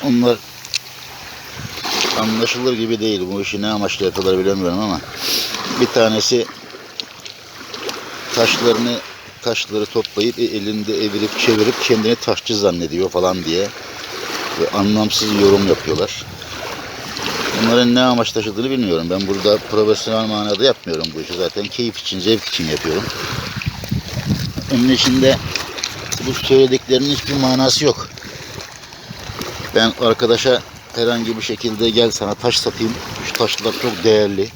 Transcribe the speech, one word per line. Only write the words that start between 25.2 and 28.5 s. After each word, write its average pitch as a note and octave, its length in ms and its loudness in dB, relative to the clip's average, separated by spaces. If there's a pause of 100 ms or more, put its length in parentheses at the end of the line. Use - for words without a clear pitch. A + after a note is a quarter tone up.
de C3 160 6 (880)
bu C3 60 -2
söylediklerinin C3 840 4
hiçbir - 180 -4
manası C3+ 520 4
yok. - 240 2 (1700)